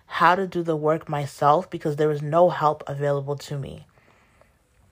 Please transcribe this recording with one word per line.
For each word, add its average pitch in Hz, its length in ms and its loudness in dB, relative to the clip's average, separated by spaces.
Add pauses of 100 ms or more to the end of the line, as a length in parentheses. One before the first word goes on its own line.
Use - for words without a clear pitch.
how 175 300 4
to 190 100 -2
do 175 160 -6
the 165 140 -2
work 151 320 -2
myself 147 600 2
because 160 260 -6
there 151 120 2
was 147 140 -2
no 165 280 4
help 151 360 0
available 143 500 -4
to 143 220 -10
me. 151 280 -12 (1040)